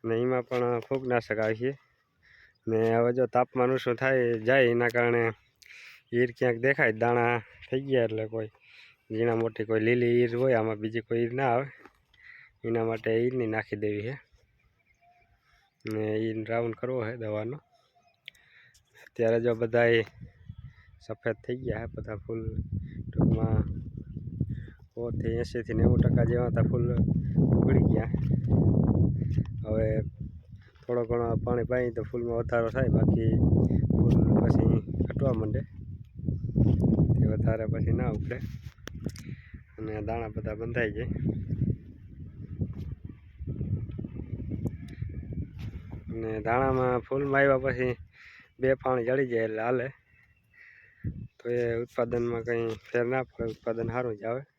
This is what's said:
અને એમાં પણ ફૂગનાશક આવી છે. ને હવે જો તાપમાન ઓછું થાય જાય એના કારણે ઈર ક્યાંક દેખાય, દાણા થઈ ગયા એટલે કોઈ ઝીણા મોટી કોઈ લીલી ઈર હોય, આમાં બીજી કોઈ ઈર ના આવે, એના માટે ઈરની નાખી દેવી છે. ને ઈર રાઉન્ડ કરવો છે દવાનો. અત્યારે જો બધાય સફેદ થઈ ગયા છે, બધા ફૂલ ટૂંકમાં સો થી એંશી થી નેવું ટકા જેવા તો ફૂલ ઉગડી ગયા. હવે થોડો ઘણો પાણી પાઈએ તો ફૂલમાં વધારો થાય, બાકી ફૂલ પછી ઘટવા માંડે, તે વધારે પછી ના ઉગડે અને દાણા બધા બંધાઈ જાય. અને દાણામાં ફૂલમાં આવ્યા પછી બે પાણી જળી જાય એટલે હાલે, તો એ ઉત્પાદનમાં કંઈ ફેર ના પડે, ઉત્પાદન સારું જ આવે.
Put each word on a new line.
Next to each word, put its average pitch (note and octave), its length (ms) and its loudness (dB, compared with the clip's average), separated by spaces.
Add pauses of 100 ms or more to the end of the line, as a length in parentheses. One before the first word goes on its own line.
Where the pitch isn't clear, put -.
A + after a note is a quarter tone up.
અને A2+ 180 -2
એમાં B2 260 0
પણ A#2+ 400 -2
ફૂગનાશક B2 520 -2
આવી A2 200 0
છે. B2+ 120 -2 (960)
ને A2+ 100 0 (180)
હવે A#2 180 4
જો B2+ 140 2
તાપમાન B2 440 0
ઓછું B2+ 240 -2
થાય C3 280 0 (160)
જાય B2 320 4
એના A#2+ 240 2
કારણે A#2+ 280 4 (880)
ઈર B2 180 2
ક્યાંક A#2+ 300 0
દેખાય, B2+ 400 2
દાણા A#2+ 340 4 (300)
થઈ C3+ 220 -4
ગયા B2 200 2
એટલે A2 200 -4
કોઈ A2 240 -8 (580)
ઝીણા A2+ 320 2
મોટી A2+ 280 -4
કોઈ A2 160 2
લીલી A#2+ 300 4
ઈર A#2+ 200 2
હોય, B2+ 200 2
આમાં A2 260 0
બીજી A2 260 -6
કોઈ A#2 160 0
ઈર A#2 100 -4
ના C3 180 0
આવે, C3 160 0 (960)
એના A2+ 220 0
માટે A2+ 260 -4
ઈરની A#2+ 420 0
નાખી G#2+ 300 -4
દેવી G#2 240 -4
છે. C3+ 80 -8 (1700)
ને G#2+ 180 -4 (140)
ઈર A2 200 -2 (120)
રાઉન્ડ A#2 300 -2
કરવો B2+ 260 -4
છે A2+ 120 -6
દવાનો. A2 400 -6 (1400)
અત્યારે A#2 400 0
જો A#2+ 140 2
બધાય A#2 480 4 (1000)
સફેદ A2+ 360 -6
થઈ B2 200 -8
ગયા A#2 240 -6
છે, A#2 120 -10
બધા A2 300 -10
ફૂલ A2+ 180 -8 (640)
ટૂંકમાં - 560 2 (1300)
સો - 140 -14 (100)
થી A2+ 260 -4
એંશી A#2+ 280 -4
થી A2+ 120 -2
નેવું A#2+ 240 6
ટકા A#2+ 280 4
જેવા A#2+ 260 0
તો A#2+ 80 4
ફૂલ A#2+ 220 2 (680)
ઉગડી - 360 6
ગયા. A2+ 220 2 (1500)
હવે A2 260 0 (880)
થોડો A#2+ 280 -2
ઘણો A#2+ 220 0 (100)
પાણી A#2+ 340 0
પાઈએ B2 240 0
તો A2+ 80 -4
ફૂલમાં A#2 360 -4
વધારો A#2 300 0
થાય, C3 260 2
બાકી - 380 4 (540)
ફૂલ - 280 4 (200)
પછી - 440 4 (240)
ઘટવા C3+ 300 0
માંડે, G#2+ 280 -2 (1500)
તે - 140 4
વધારે A2 400 2
પછી A2+ 320 2
ના B2 180 0
ઉગડે B2 200 -4 (1300)
અને A2 200 -10 (100)
દાણા A2 340 -6
બધા G#2+ 240 -6
બંધાઈ A#2 360 -2
જાય. A#2+ 140 -6 (4000)
અને A2+ 220 -6 (160)
દાણામાં B2+ 600 2
ફૂલમાં C#3 360 0
આવ્યા C3+ 240 4
પછી B2+ 280 0 (640)
બે B2+ 180 0
પાણી B2+ 320 0
જળી C3 240 0
જાય A2+ 160 2
એટલે A2 200 -4
હાલે, B2 200 0 (1500)
તો - 140 -18
એ A#2+ 120 0 (200)
ઉત્પાદનમાં A#2+ 640 -2
કંઈ A#2 400 -2
ફેર A#2+ 200 0
ના B2+ 180 -2
પડે, - 200 -8 (100)
ઉત્પાદન A2+ 400 -4
સારું A#2+ 240 -2
જ G2+ 80 -16
આવે. B2 180 -4 (160)